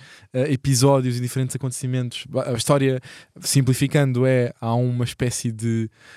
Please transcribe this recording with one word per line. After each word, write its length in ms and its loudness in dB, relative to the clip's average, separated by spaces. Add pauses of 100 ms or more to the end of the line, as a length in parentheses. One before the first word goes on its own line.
(320)
eh, 220 0
episódios 640 2
e 20 -4
diferentes 360 -4
acontecimentos. 680 -6 (200)
A 80 -2
história, 460 2 (400)
simplificando, 840 2
é, 380 2
há 140 0
uma 280 0
espécie 480 -4
de 380 -2 (280)